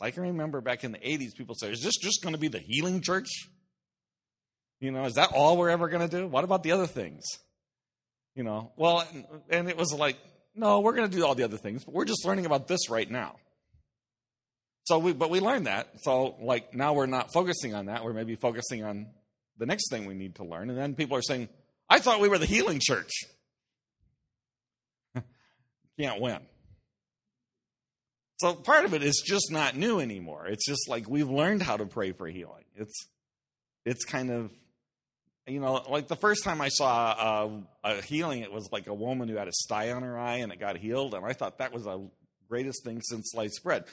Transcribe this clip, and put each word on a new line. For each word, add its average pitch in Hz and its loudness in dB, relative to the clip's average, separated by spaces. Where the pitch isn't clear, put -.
I 113 -2
can 180 -6
remember 156 -4
back 120 -2
in 117 -6
the 107 -8
eighties, 135 -4
people 117 -12
said, 104 -6
"Is 117 -6
this 214 0
just 208 -2
gonna 160 -4
be 156 0
the 107 -4
healing 160 -2
church? - -4
You 135 -2
know, 131 -2
is 120 -2
that 180 4
all 151 8
we're 175 4
ever 170 2
gonna 170 0
do? 175 -2
What 139 2
about 180 2
the 156 2
other 185 4
things?" 80 -8
You 131 -6
know, 110 -6
well, 170 4
and, 147 -14
and 175 0
it 170 -4
was 165 0
like, 143 0
"No, 208 6
we're 226 4
gonna 233 2
do 180 2
all 139 4
the 127 2
other 110 -2
things, 110 -8
but 131 -12
we're 196 0
just 208 -2
learning 190 0
about 139 2
this - 0
right 113 0
now." 107 -6
So 165 6
we, 170 4
but 160 0
we 180 2
learned 214 2
that. 104 -2
So, 131 2
like, 120 -2
now 143 2
we're 139 4
not 131 -2
focusing 170 0
on 101 -6
that. 113 -6
We're 113 -4
maybe 113 -6
focusing 117 -4
on 104 -8
the 117 -4
next 202 -2
thing 107 -4
we 98 -8
need 95 -10
to 101 -14
learn. 87 -8
And 127 -6
then 139 -4
people 139 -4
are 127 0
saying, 123 -4
"I 269 12
thought 226 4
we 208 8
were 196 6
the - 2
healing 196 2
church." 101 0
<laughs> 127 -8
Can't 123 -2
win. 113 -2
So 175 2
part 294 6
of 185 0
it 151 2
is 143 4
just 185 0
not 143 2
new 202 2
anymore. 87 -6
It's 104 -2
just 139 -2
like 117 -4
we've 143 2
learned 165 2
how 135 0
to 104 -4
pray 98 -2
for 87 -12
healing. 85 -12
It's, 104 -12
it's 123 -4
kind 131 -4
of, 117 -4
you 135 -6
know, 131 0
like 147 -2
the 170 -2
first 208 2
time 160 -2
I 135 2
saw 113 4
a, 107 -4
a 104 0
healing, 147 -4
it 101 -10
was 104 -10
like 101 -6
a 104 -6
woman 120 -4
who 110 -4
had 101 -4
a 85 -6
sty 110 -2
on 123 -6
her 120 -8
eye 120 -2
and 117 -4
it 90 -12
got 101 -4
healed. 120 -2
And 95 -6
I 127 -2
thought 104 -6
that 127 -6
was 117 -8
the 98 -8
greatest 127 -4
thing 117 -8
since 113 -8
sliced 110 -6
bread. 139 0